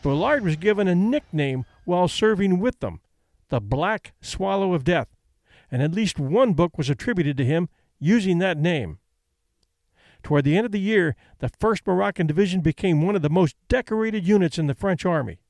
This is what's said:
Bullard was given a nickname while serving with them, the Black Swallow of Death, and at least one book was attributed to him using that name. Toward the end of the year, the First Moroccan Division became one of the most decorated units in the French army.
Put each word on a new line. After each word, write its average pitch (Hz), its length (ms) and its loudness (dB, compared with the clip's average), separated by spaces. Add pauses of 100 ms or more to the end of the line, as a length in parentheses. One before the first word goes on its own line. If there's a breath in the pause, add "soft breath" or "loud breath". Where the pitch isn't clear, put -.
Bullard 202 400 0
was 160 140 -2
given 202 320 0
a 180 60 2
nickname 160 680 0 (200 soft breath)
while 175 240 0
serving 196 500 2
with 240 220 -2
them, 87 200 -8 (480)
the 127 120 -2
Black 147 600 -4
Swallow 190 540 -2
of 147 100 -2
Death, 160 240 0 (640 soft breath)
and 123 100 0
at 160 120 0
least 208 260 -2
one 196 320 2
book 165 260 0
was 131 100 -4
attributed 147 480 -2
to 139 80 0
him 160 240 0 (300)
using 185 400 2
that 180 200 0
name. 147 400 -2 (1200 soft breath)
Toward 147 220 0
the 147 120 2
end 214 80 2
of 233 80 -6
the 202 80 -4
year, 190 360 0 (240 soft breath)
the 120 100 -4 (100)
First 214 260 0
Moroccan 190 400 0
Division 180 340 0
became 160 420 2
one 202 140 0
of 185 40 0
the 147 80 -2
most 170 280 2 (120)
decorated 220 580 -2
units 190 320 2
in 156 80 0
the 139 80 -2
French 190 300 -2
army. 139 340 -2 (120)